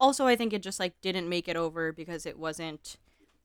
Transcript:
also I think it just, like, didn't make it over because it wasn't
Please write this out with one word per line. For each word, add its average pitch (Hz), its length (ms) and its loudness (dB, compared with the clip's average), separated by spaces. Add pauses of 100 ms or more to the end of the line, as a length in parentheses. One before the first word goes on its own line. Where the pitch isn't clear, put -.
also 269 260 6
I 247 100 8
think 226 160 0
it 202 100 -2
just, 190 180 -8
like, 180 200 -4
didn't 185 300 -2
make 175 180 -2
it 170 80 0
over 165 360 -2
because 165 340 -10
it 151 120 -10
wasn't 160 580 -8 (480)